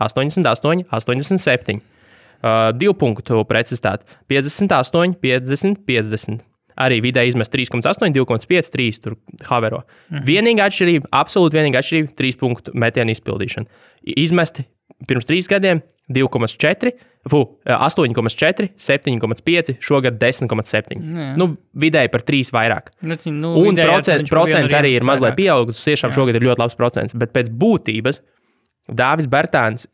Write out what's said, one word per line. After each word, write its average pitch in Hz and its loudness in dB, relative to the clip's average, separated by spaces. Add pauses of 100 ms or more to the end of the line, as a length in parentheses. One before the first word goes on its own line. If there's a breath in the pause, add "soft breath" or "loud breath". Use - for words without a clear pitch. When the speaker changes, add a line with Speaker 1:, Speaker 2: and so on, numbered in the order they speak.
Speaker 1:
astoņdesmit 139 0
astoņi, 160 0
astoņdesmit 131 -2
septiņi. 120 -2 (580 soft breath)
Ā, 113 2 (160)
divu 180 0
punktu 113 0
precizitāte. 110 -2 (160 soft breath)
Piecdesmit 147 0
astoņi, 175 0
piecdesmit, 131 0
piecdesmit. 110 -2 (360)
Arī 131 2
vidēji 123 2
izmest 120 -2
trīs 127 -2
komats 120 -2
astoņi, 190 0
divi 131 2
komats 113 -2
pieci, 175 2
trīs. 120 -2
Tur 110 -10 (340)
Havero. 113 -2 (240 loud breath)
Speaker 2:
Mhm. 143 -8
Speaker 1:
Vienīgā 208 4
atšķirība, 170 0
absolūti 156 2
vienīgā 147 2
atšķirība, 156 -2 (100)
trīs 131 0
punktu - -4
metienu 117 0
izpildīšana. 107 -6 (340 soft breath)
I-, - -8
izmesti 160 0 (420)
pirms 123 -2
trīs 180 0
gadiem 190 2 (320)
divi 127 2
komats 117 -2
četri, 196 0 (400 soft breath)
fu, 147 6 (240)
astoņi 127 0
komats 113 -2
četri, 190 0
septiņi 135 -2
komats 113 -4
pieci, 165 0
šogad 127 0
desmit 123 0
komats 110 -4
septiņi. - -4 (160)
Speaker 2:
Nu 160 -8
jā. 139 -10 (100)
Speaker 1:
Nu, 185 4 (320)
vidēji 151 2
par 120 -2
trīs 135 0
vairāk. 113 -2 (160)
Speaker 2:
Nu, 165 -6
cik, 160 -6
nu, 165 -4
Speaker 1:
Un 190 6
Speaker 2:
vidēji 165 4
ar 165 4
Speaker 1:
procent-, 151 0
Speaker 2:
viņš 139 -4
pa - -
vienu 160 4
Speaker 1:
procents 156 2
arī 143 4
Speaker 2:
riepu 123 2
Speaker 1:
ir 120 0
mazliet 127 2
Speaker 2:
vairāk. 131 -4
Speaker 1:
pieaugusi, 135 0
tiešām 131 -2
Speaker 2:
Jā. 113 -4
Speaker 1:
šogad 117 2
ir 123 2
ļoti 123 0
labs 120 -6
procents, 120 -2
bet 117 -4
pēc 113 -2
būtības 131 0 (720)
Dāvis 131 -2
Bertāns 123 0